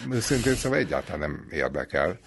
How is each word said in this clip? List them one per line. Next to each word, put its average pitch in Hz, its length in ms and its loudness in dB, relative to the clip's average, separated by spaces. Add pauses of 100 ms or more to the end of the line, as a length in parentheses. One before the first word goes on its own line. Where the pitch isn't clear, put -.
(120)
őszintén 127 420 2
szóval 131 240 0
egyáltalán 73 420 0
nem 73 320 -4
érdekel. 69 760 0